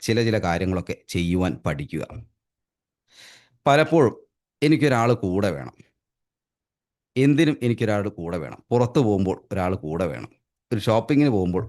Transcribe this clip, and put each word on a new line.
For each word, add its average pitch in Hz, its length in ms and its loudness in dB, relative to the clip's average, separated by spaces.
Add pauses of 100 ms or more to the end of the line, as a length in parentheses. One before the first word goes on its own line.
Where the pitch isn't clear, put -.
ചില 113 220 -2
ചില 113 140 0
കാര്യങ്ങളൊക്കെ 90 580 -2 (140)
ചെയ്യുവാൻ 90 420 0 (140)
പഠിക്കുക. 73 380 -6 (1600)
പലപ്പോഴും 151 500 4 (460)
എനിക്കൊരാൾ 135 520 2
കൂടെ 101 360 0
വേണം, 67 260 -8 (1400)
എന്തിനും 143 460 2
എനിക്കൊരാൾ 110 480 0
കൂടെ 85 280 -8
വേണം. 73 220 -10 (100)
പുറത്ത് 120 300 2
പോകുമ്പോൾ 98 380 2 (120)
ഒരാൾ 92 260 -2
കൂടെ 82 300 -4
വേണം, 65 260 -10 (400)
ഒരു 113 80 -2
ഷോപ്പിങ്ങിന് 131 560 2
പോകുമ്പോൾ 90 340 -2